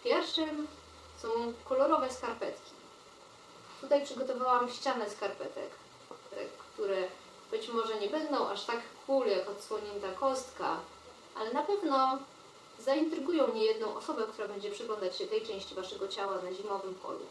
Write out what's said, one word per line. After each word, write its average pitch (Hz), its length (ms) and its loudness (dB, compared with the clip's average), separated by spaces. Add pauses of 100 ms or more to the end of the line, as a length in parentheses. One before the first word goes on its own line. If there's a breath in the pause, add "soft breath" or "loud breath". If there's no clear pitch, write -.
Pierwszym 311 640 2 (540)
są 233 60 -4 (380)
kolorowe 269 480 4
skarpetki. - 580 -6 (1080)
Tutaj 277 240 4
przygotowałam 247 640 2
ścianę 240 400 0
skarpetek, - 600 -6 (600)
te, 202 60 -12 (380)
które 190 340 2 (440)
być 226 180 -4
może 220 300 0
nie 202 100 0
będą 294 380 0
aż 196 180 -4
tak - 140 -2 (280)
cool 269 200 6
jak 196 220 2
odsłonięta 202 580 -4 (120)
kostka, 254 580 0 (580)
ale 220 180 -2
na 294 100 2
pewno 269 540 4 (600)
zaintrygują 302 760 4
niejedną 220 420 2
osobę, 240 280 -2 (100)
która 208 140 -6
będzie 202 240 -6
przyglądać 208 460 -4
się 196 100 -4
tej 220 140 0
części 196 340 -8
waszego 190 320 -4
ciała 196 340 -2
na 180 120 -4
zimowym 190 420 -4
polu. - 360 -8